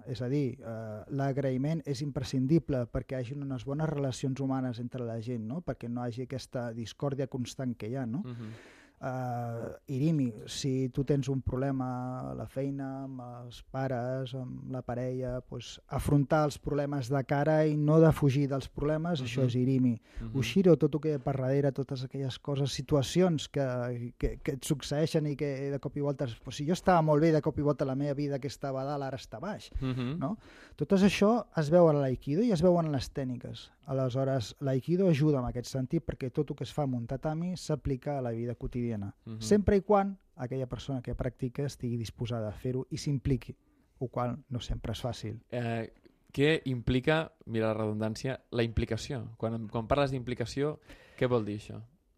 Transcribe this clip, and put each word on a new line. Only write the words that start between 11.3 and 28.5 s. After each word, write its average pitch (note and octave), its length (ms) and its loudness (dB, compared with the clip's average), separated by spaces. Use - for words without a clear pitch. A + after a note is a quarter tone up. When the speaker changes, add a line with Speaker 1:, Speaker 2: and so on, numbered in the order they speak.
Speaker 1:
problema B2+ 880 -4
a - 20 -8
la B2 140 -8
feina, C3+ 560 -6
amb C3+ 180 -10
els B2 240 -16
pares, C3 640 -2
amb C3 380 -8
la B2+ 100 -4
parella, B2+ 600 -4
pues, - 460 -12
afrontar D3 580 4
els C#3+ 120 -2
problemes C#3+ 500 -2
de C3+ 180 0
cara D3+ 420 4
i D3+ 100 2
no D3+ 240 6
defugir C#3+ 480 6
dels C#3 200 -2
problemes, D#3 520 -2
això A#2+ 200 -2
Speaker 2:
Mhm. B2+ 60 6
Speaker 1:
és A#2+ 80 2
irimi. B2+ 460 4
Speaker 2:
Mhm. A2+ 200 -8
Speaker 1:
Ushiro, F#3 380 6
tot D3 180 2
el D3 60 -2
que D#3 80 0
hi D3+ 40 2
ha C#3 60 -2
per C3 180 -2
darrere, C3+ 340 2
totes C3 340 -4
aquelles C3+ 340 -6
coses, C#3 320 -2
situacions D3+ 800 2
que, B2 680 -2
que, C3 220 -2
que - 140 -4
et C3 120 -10
succeeixen D3+ 640 0
i C#3+ 80 -2
que C#3 340 -4
de C#3 100 -2
cop C#3 160 -8
i D3 60 -4
volta... C#3+ 240 0
Pues, C3 120 -10
si D3 100 -6
jo E3+ 80 2
estava F3 300 6
molt D3+ 180 6
bé, E3 100 8
de D3+ 120 6
cop D#3 160 0
i - 20 0
volta C#3+ 240 2
la C3 100 0
meva C#3+ 200 0
vida C#3 240 -2
que C#3+ 80 -6
estava C3+ 340 -6